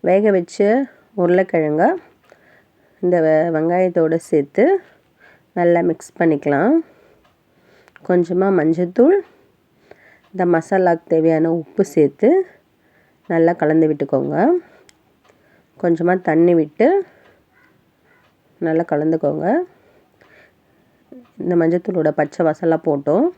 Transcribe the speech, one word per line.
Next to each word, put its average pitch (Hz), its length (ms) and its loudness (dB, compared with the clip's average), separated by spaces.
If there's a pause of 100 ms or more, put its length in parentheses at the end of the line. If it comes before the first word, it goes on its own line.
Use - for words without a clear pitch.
வேக 202 180 2 (120)
வச்ச 202 300 -2 (520)
உருளைக்கிழங்க 175 640 0 (1200)
இந்த 180 200 0
வெ-, 156 300 2
வெங்காயத்தோட 165 640 -2 (120)
சேர்த்து 156 360 -2 (960)
நல்லா 175 280 2
மிக்ஸ் - 320 -6
பண்ணிக்கலாம். 156 540 0 (1300)
கொஞ்சமா 180 400 0 (100)
மஞ்சத்தூள், 180 600 2 (1120)
இந்த 185 120 -4 (100)
மசாலாக்கு 170 600 0
தேவையான 160 480 2
உப்பு - 220 -4 (100)
சேர்த்து 151 360 2 (1040)
நல்லா 165 200 2 (100)
கலந்து 156 280 2
விட்டுக்கோங்க. 143 540 -2 (1400)
கொஞ்சமா 170 320 0 (140)
தண்ணி 170 320 2
விட்டு 185 280 0 (1800)
நல்லா 165 240 -2
கலந்துக்கோங்க. 156 640 -2 (1900)
இந்த 180 100 -4 (100)
மஞ்சத்தூளோட 170 480 -2 (100)
பச்சை 147 280 -4
வாசம்லாம் 160 400 -2
போட்டும். 151 380 -2 (100)